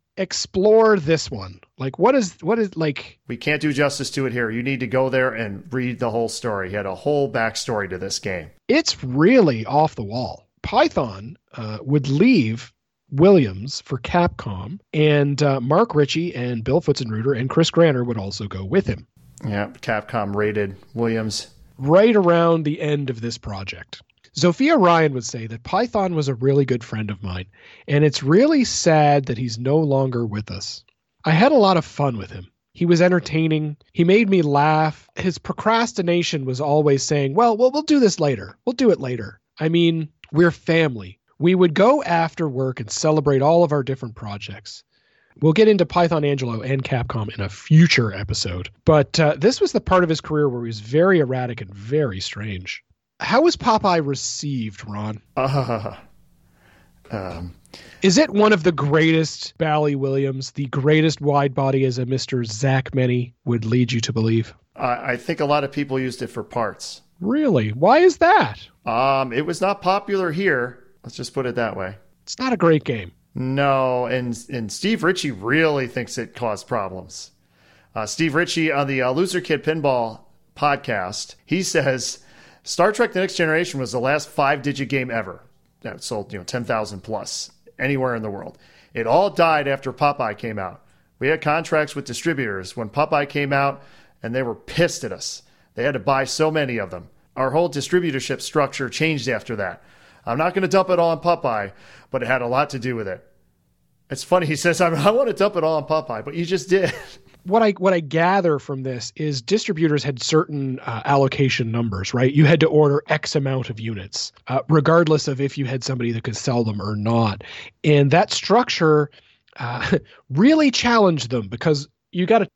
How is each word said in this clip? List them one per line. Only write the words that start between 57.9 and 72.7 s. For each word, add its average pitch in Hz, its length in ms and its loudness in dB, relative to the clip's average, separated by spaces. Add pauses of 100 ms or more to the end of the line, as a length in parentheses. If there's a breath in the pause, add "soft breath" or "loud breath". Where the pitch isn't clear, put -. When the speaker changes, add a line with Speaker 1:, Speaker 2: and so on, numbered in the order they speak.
Speaker 1:
Is 185 160 4
it 302 120 4
one 214 220 4
of 165 120 0
the 180 80 4
greatest 160 840 0
Bally 151 360 0
Williams, 135 560 -4
the 143 160 -6
greatest 151 540 2
wide 143 340 2
body 135 300 2
as 127 140 0
a 127 80 -4
Mister 127 360 -2
Zach 127 500 0
Meny 123 400 0 (120)
would 117 200 0
lead 120 280 2
you 120 80 0
to 113 120 -6
believe? 113 400 0 (220)
Speaker 2:
I, 127 380 -4
I 123 40 -2
think 156 220 -6
a 151 60 0
lot 147 180 2
of 139 80 -6
people 139 300 -4
used 127 200 -6
it 143 100 -6
for 113 120 -10
parts. - 600 -8 (180)
Speaker 1:
Really? 208 480 0
Why 160 300 4
is 359 180 6
that? 330 420 2 (260)
Speaker 2:
Um, 131 480 0
it 143 140 -2
was 170 140 -4
not 196 220 0
popular 190 500 0
here. 143 500 -2 (220)
Let's 120 120 -16
just 123 160 -10
put 131 140 -4
it 120 80 -4
that 113 220 -2
way. 95 200 -8 (280)
Speaker 1:
It's - 160 -14
not 247 120 -2
a 220 40 0
great 160 260 4